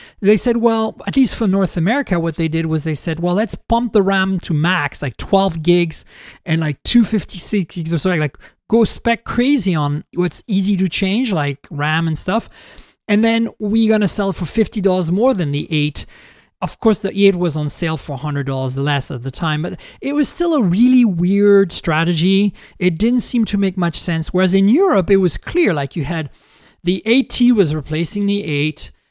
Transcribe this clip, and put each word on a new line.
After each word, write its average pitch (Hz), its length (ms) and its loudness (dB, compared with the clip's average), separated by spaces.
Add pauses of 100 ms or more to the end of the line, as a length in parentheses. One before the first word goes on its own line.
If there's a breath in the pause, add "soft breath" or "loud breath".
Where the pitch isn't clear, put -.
(200 loud breath)
They 208 180 4
said, 233 180 0
well, 226 400 0 (100)
at - 100 -2
least 269 200 2
for 226 100 0
North 190 300 0
America, 190 420 0
what 165 180 -2
they 160 120 -2
did 160 180 -2
was 156 160 -2
they 156 140 -4
said, 165 240 -6
"Well, 175 140 0
let's 214 200 -2
pump 233 380 -2
the 202 100 4
ram 190 380 0
to - 140 -4
max, 156 460 0
like, 135 160 -6
twelve 190 460 0
gigs 175 420 2 (400 loud breath)
and, 160 160 0
like, 147 220 -4
two 240 220 4
fifty-six - 720 -4
gigs 165 180 -4
or 165 40 0
so, 190 120 -2
like, 151 260 -2 (340 loud breath)
go 226 120 4
spec - 420 -2
crazy 240 500 0
on 147 280 -2 (120)
what's 175 320 -2
easy 196 280 0
to 185 140 0
change, 208 420 -2
like 143 280 -2 (120)
ram 156 380 -2
and 160 80 -2
stuff. 202 320 -4 (580 loud breath)
And 208 160 2
then 226 360 2
we're 220 320 2
gonna 214 180 2
sell 196 240 -2
for 170 140 -6
fifty 220 340 -2
dollars 180 320 0
more 233 220 2
than 160 180 -2
the 143 180 -4
eight." 151 360 -2 (560 soft breath)
Of - 180 -8
course, 220 200 2
the 190 100 -4
eight 196 240 4
was 170 240 -2
on 151 100 -2
sale 160 300 -4
for - 160 -10
a - 20 -8
hundred 143 300 -4
dollars 131 320 -4
less 143 320 -2
at 123 120 -8
the 131 80 -6
time, 151 300 -4
but 180 180 -6 (220 loud breath)
it 277 140 -4
was 285 160 0
still 339 240 -2
a 277 80 2
really 240 420 4
weird 196 680 4
strategy. 175 800 0 (240 loud breath)
It 175 180 0
didn't 233 240 2
seem 233 260 0
to 202 120 -2
make 196 180 0
much 175 240 -2
sense. 165 320 -4
Whereas 180 220 2
in 196 160 4
Europe, 247 400 2
it 196 80 6
was 185 180 2
clear, 311 380 0
like, 139 200 -4
you 156 100 -4
had 156 260 -6 (520 soft breath)
the 185 220 -2
eight 247 240 2
T 247 240 4
was 175 220 2
replacing 160 500 -4
the 202 200 -2
eight. 147 480 -4 (180)